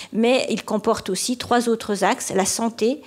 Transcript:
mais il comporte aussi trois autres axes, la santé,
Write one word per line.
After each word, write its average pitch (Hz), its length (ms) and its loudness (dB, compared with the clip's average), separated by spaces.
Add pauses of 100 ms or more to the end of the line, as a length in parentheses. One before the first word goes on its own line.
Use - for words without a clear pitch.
(140)
mais 240 340 4
il - 160 -4
comporte 214 460 -2
aussi 247 260 -2
trois 240 320 0
autres 214 360 0
axes, 226 300 0
la 190 120 2
santé, 233 600 0